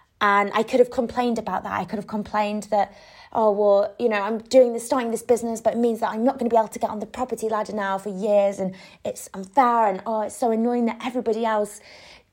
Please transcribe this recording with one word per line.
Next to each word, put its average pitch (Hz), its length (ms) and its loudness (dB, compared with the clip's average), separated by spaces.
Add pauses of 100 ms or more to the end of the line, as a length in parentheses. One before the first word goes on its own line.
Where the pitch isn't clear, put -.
(220)
And 202 320 2
I 220 80 2
could 247 180 2
have 247 120 0
complained 240 480 -2
about 190 240 -4
that. 190 100 -8
I 196 100 -2
could 185 140 -8
have 202 80 -8
complained 208 640 -4
that, 202 240 0 (400)
"Oh, 220 180 4
well, 202 460 4
you 240 100 0
know, 208 140 0
I'm 220 160 -4
doing 240 360 6
this, 226 120 -8
starting 240 240 -2
this 226 140 -6
business, 226 380 0
but 214 120 0
it 226 40 -4
means 233 220 0
that 220 120 -2
I'm 220 120 -4
not 269 140 2
gonna 233 120 -2
be 226 60 2
able 220 120 4
to - 120 -14
get 220 120 -2
on 214 80 -8
the 208 80 -8
property 233 420 -6
ladder 208 240 -4
now 196 240 -2
for 190 120 -10
years, 202 500 2
and 190 160 -4 (280)
it's - 300 -10
unfair, 233 540 2
and, 190 180 -2
oh, 220 160 -2
it's 214 160 -8
so 233 140 2
annoying 240 340 0
that 226 180 -4
everybody 233 400 -2
else, 214 380 -2 (520)